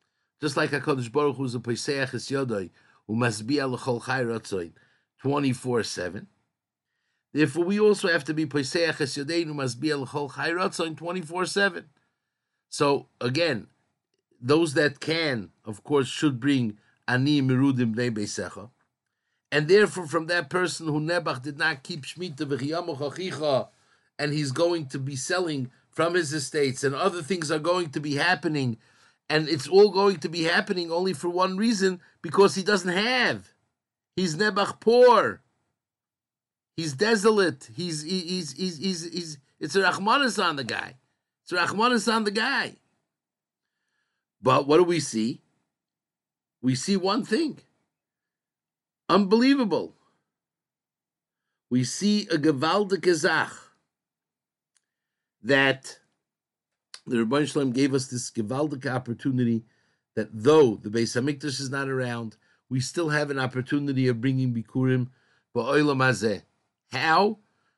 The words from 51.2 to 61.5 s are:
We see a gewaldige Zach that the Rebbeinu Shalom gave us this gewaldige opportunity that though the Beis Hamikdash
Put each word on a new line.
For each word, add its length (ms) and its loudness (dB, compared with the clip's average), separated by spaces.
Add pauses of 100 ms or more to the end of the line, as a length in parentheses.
We 160 2
see 440 0
a 100 0
gewaldige 760 2
Zach 380 0 (1900)
that 560 0 (1080)
the 100 -2
Rebbeinu 340 2
Shalom 220 0
gave 220 2
us 120 0
this 240 -8
gewaldige 640 -4
opportunity 720 -2 (500)
that 180 -4
though 440 6
the 140 -10
Beis 300 -2
Hamikdash 400 -4